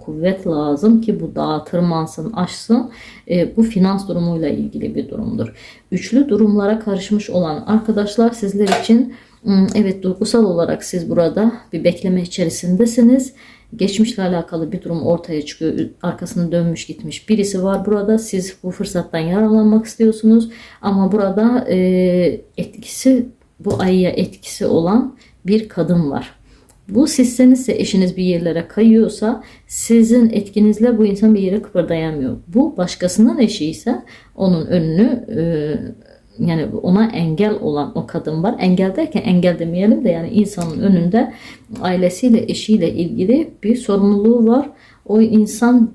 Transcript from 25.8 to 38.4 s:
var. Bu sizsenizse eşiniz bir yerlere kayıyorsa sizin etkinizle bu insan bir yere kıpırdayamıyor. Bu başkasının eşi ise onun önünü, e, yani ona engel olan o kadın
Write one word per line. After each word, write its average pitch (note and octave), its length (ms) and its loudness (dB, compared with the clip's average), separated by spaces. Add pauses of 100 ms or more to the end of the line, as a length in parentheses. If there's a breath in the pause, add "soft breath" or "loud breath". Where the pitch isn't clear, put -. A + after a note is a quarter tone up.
var. - 240 -8 (540 soft breath)
Bu A3+ 180 2
sizsenizse B3+ 680 4
eşiniz F#3+ 440 0
bir F#3 60 -4
yerlere E3+ 460 -2
kayıyorsa A3 720 2 (240 loud breath)
sizin A3+ 640 4
etkinizle G#3+ 680 2
bu G#3+ 80 4
insan G#3 280 4
bir G3+ 60 2
yere F#3+ 220 -2
kıpırdayamıyor. D#3+ 720 -4 (120)
Bu B3+ 280 0
başkasının G#3 640 0
eşi G3 280 0
ise A3 360 -6 (320 loud breath)
onun F3+ 320 0
önünü, F3 580 0 (120)
e, D#3+ 40 -2 (1080)
yani D#3+ 200 -2 (160)
ona G3+ 240 2
engel F3+ 540 -2
olan D3 340 -4
o E3 120 -6
kadın D#3+ 360 -6